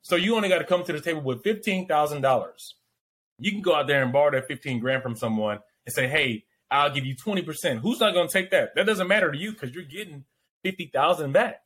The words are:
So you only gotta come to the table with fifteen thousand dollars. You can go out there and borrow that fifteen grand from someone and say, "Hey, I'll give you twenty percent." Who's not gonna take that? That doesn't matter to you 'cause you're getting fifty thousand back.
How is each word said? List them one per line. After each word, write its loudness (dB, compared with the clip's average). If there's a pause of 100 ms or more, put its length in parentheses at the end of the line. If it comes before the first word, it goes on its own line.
So -2
you 2
only 2
gotta 4
come 2
to -4
the -4
table -4
with -4
fifteen -2
thousand 2
dollars. 0 (600)
You -2
can -6
go 4
out 0
there 4
and 0
borrow 6
that 0
fifteen -4
grand 0
from -6
someone -2 (260)
and -10
say, 0
"Hey, 0 (260)
I'll 2
give -4
you -6
twenty -4
percent." -4
Who's -2
not 2
gonna 2
take -2
that? 2
That 2
doesn't 0
matter 2
to -6
you -8
'cause -10
you're -14
getting -14 (380)
fifty -6
thousand 0
back. 0